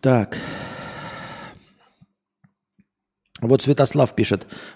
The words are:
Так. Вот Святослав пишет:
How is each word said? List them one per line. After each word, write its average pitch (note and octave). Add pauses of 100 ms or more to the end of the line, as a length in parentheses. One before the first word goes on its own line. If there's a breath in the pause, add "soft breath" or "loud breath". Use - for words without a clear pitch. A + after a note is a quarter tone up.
Так. B2 (3000 loud breath)
Вот B2
Святослав C#3
пишет: G#2 (280 loud breath)